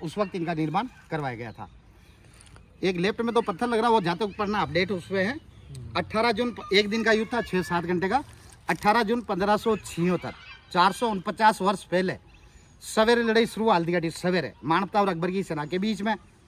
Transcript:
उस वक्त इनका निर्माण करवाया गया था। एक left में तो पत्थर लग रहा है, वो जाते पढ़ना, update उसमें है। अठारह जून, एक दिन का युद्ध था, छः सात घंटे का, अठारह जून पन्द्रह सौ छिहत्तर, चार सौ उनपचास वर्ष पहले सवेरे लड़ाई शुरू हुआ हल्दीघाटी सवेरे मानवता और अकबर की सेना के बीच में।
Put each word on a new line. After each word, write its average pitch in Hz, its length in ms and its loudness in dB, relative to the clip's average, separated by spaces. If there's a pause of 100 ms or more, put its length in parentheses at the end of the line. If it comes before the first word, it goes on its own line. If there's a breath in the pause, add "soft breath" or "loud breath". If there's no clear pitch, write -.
उस 160 140 -8
वक्त 202 180 -2
इनका 170 180 -4
निर्माण 160 340 -2 (240)
करवाया 139 240 -6
गया 110 160 -12
था। 98 160 -16 (1160 soft breath)
एक 180 140 0
left 208 240 -2
में 233 120 -2
तो 233 100 4
पत्थर 220 240 -4
लग 233 120 0
रहा 233 80 2
है, 226 60 4
वो 220 80 4
जाते 175 280 -2
पढ़ना, 208 320 -2
update 170 300 0
उसमें 190 320 -2
है। 269 160 -4 (580)
अठारह 220 340 0
जून, 226 240 -2 (180)
एक 208 160 4
दिन 220 140 -2
का 220 80 4
युद्ध 220 220 0
था, 233 80 0
छः 180 220 -2
सात 170 220 -2
घंटे 180 240 0
का, 269 140 0 (460 loud breath)
अठारह 233 340 4
जून 233 200 0
पन्द्रह 202 340 2
सौ 220 200 0
छिहत्तर, 170 560 -2 (380)
चार 185 200 6
सौ 226 180 -2
उनपचास 214 520 2
वर्ष 196 240 0
पहले 175 320 0 (680 soft breath)
सवेरे 240 400 4
लड़ाई 226 220 4
शुरू 214 200 -4
हुआ 220 100 6
हल्दीघाटी 170 360 0
सवेरे 175 400 -2 (140)
मानवता 185 360 2
और 196 80 2
अकबर 175 220 -2
की 190 120 -2
सेना 151 220 -6
के 170 140 -4
बीच 202 220 -2
में। 214 140 0 (320)